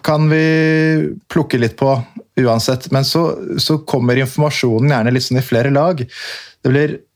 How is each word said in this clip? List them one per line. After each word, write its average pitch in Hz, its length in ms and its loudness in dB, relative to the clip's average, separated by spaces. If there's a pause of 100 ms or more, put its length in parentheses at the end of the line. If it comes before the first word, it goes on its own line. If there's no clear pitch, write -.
kan 156 260 2
vi 156 840 2 (140)
plukke 147 300 0
litt 117 180 0
på 135 280 0 (340)
uansett, 123 540 0
men 135 120 2
så, 165 320 0 (220)
så 156 260 -2
kommer 123 320 0
informasjonen 131 720 0
gjerne 120 220 2
litt 127 100 0
sånn 127 160 -2
i - 20 2
flere 123 320 0
lag. 156 260 2 (640)
Det 131 100 0
blir 147 260 0 (180)